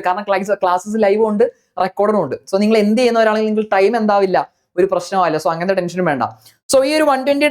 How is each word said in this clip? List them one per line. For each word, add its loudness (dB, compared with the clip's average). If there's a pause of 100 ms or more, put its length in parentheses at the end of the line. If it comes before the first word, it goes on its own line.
കാരണം -2
ക്ലാസ്, -2
ക്ലാസ്സസ് -2
ലൈവ് 2
ഉണ്ട്, 0 (400)
റെക്കോർഡും 0
ഉണ്ട്. -6 (140)
So 0
നിങ്ങൾ 2
എന്ത് 0
ചെയ്യുന്നവരാണെങ്കിൽ 2
നിങ്ങൾക്ക് -4
ടൈം 4
എന്താവില്ല, 2 (400)
ഒരു 4
പ്രശ്നമാവില്ല. 0
So -2
അങ്ങനത്തെ -4
ടെൻഷനും -4
വേണ്ട. -2 (480)
So 4 (100)
ഈ -2
ഒരു 2
വൺ 0
ട്വന്റി 2